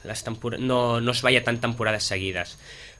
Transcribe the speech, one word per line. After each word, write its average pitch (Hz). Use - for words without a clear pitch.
les 113
tempor-, 113
no, 127
no 120
es 123
balla 127
tant 117
temporades 110
seguides. 95